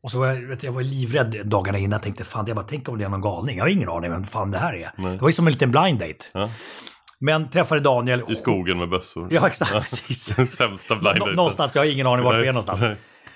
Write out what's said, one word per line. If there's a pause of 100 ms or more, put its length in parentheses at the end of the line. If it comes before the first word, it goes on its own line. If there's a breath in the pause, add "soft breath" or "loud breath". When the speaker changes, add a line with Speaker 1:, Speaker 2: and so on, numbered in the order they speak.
Speaker 1:
Och
så
var
jag, (140)
vet,
jag
var
livrädd
dagarna
innan.
Jag
tänkte,
"Fan,
jag
bara,
tänk
om
det
är
någon
galning.
Jag
har
ingen
aning
vem
fan
det
här
är."
Speaker 2:
Nej.
Speaker 1:
Det
var
ju
som
en
liten
blind
date.
Speaker 2:
Ja. (720 loud breath)
Speaker 1:
Men
träffade
Daniel.
Speaker 2:
I
skogen
med
bössor.
Speaker 1:
Ja,
exakt,
Speaker 2:
Ja.
Speaker 1:
precis.
Speaker 2:
<laughs>
Sämsta
blind
Speaker 1:
Nå-,
Speaker 2:
date.
Speaker 1:
någonstans,
jag
har
ingen
aning
vart
vi
är
Speaker 2:
Nej.
Speaker 1:
någonstans.
Speaker 2:
Nej. (400 loud breath)